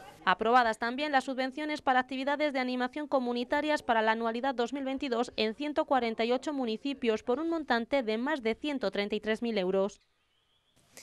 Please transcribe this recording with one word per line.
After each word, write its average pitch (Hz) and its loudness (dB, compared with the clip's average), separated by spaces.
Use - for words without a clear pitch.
Aprobadas 226 2
también 254 -4
las 262 2
subvenciones 269 -4
para 254 4
actividades 269 0
de 262 -2
animación 254 -2
comunitarias 269 0
para 226 2
la 220 4
anualidad 233 -2
dos 233 -2
mil 277 -4
veintidós 262 -2
en 220 0
ciento 302 -2
cuarenta 233 2
y 233 0
ocho 262 0
municipios 240 -2
por 247 0
un 330 -2
montante 269 0
de 220 0
más 269 -2
de 220 0
ciento 254 -2
treinta 202 -2
y 214 -2
tres 214 -2
mil 233 -2
euros. 190 2